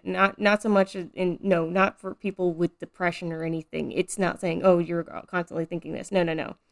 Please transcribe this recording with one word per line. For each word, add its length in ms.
not, 340
not 220
so 80
much 260
in, 460
no, 280
not 300
for 160
people 380
with 260
depression 540
or 100
anything. 480
It's 260
not 220
saying, 240
"Oh, 160
you're 240
constantly 600
thinking 260
this." 200
No, 120
no, 100
no. 220